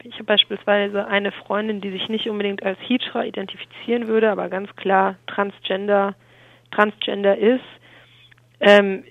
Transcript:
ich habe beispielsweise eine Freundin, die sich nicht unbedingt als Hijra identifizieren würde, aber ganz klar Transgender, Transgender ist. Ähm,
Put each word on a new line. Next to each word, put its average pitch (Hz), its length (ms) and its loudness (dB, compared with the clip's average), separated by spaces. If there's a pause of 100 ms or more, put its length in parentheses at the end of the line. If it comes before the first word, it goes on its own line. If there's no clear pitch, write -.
ich 240 120 -20
habe 220 100 -14
beispielsweise 202 840 0
eine 202 260 -2
Freundin, 208 480 -4
die 196 100 -8
sich 185 200 -6
nicht 220 180 -4
unbedingt 202 340 -4
als 190 180 -4
Hijra - 440 -2
identifizieren - 840 -8
würde, 220 220 2
aber 180 200 -2
ganz 190 260 -8
klar 190 400 2 (100)
Transgender, 202 880 -2 (560)
Transgender 208 680 0
ist. 240 260 2 (960)
Ähm, 202 500 6